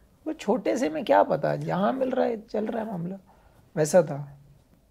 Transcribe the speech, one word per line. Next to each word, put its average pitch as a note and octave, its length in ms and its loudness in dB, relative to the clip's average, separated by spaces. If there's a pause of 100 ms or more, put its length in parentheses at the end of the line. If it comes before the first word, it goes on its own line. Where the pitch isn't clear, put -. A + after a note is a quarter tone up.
(280)
वो D#4 60 -4
छोटे D4+ 440 0
से C4+ 120 0
में D4+ 160 -6
क्या C#4+ 180 6
पता, D3+ 300 0
यहाँ E3 400 -2
मिल C4 180 -2
रहा B3 140 0
है, A#3 160 -4
चल G#3+ 240 -6
रहा A3 180 -4
है A3 80 -8
मामला, F3+ 260 -8 (580)
वैसा D#3+ 260 6
था। C#3+ 360 -4 (540)